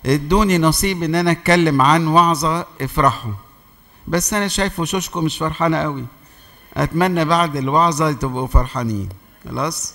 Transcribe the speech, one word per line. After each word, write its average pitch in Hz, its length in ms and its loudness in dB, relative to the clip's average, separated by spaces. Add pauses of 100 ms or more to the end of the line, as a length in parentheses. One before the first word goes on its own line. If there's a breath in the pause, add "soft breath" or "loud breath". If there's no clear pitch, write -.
ادوني 170 520 2
نصيب 170 440 2
إن 160 120 -2
أنا 175 160 2
أتكلم 160 520 2
عن 160 240 4
وعظة 165 600 2 (140)
افرحوا. 135 520 0 (760 soft breath)
بس 175 260 -2
أنا 202 140 -2
شايف 190 320 -2
وشوشكم 170 440 -4
مش 151 140 -4
فرحانة 160 380 -2
قوي. 143 280 -6 (720 loud breath)
أتمنى 165 500 0
بعد 165 320 0
الوعظة 151 560 0
تبقوا 127 340 -6
فرحانين. 113 640 0 (400)
خلاص؟ 135 460 -6